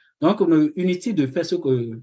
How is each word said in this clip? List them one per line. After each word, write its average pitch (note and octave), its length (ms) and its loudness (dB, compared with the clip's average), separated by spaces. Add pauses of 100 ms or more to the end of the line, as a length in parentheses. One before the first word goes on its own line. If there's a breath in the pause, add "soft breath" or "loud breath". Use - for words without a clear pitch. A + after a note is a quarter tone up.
(200 soft breath)
Donc, G3 220 2
on E3 240 4
est D3+ 100 -2
inutile F#3 400 -2
de D3 100 2
faire E3 200 -4
ce F3+ 100 -2
que, B2 460 -2